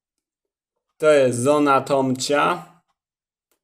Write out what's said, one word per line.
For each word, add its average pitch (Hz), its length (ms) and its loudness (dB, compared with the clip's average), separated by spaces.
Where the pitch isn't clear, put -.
To 156 140 2
jest 127 280 2
żona 139 420 2
Tomcia. 143 960 -4